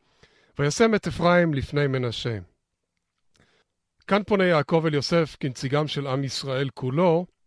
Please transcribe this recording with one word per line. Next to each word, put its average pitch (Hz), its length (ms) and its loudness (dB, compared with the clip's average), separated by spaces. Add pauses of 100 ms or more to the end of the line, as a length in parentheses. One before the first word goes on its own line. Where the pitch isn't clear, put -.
(580)
וישם 208 360 2
את 196 120 -2
אפרים 170 480 2
לפני 143 320 -2
מנשה." 123 520 -4 (1700)
כאן 202 200 2
פונה 190 180 2
יעקב 165 420 2
אל 151 80 0
יוסף 156 460 0
כנציגם 143 480 -2
של 143 180 -6
עם 135 180 -2
ישראל 135 500 -4
כולו, 165 520 0 (200)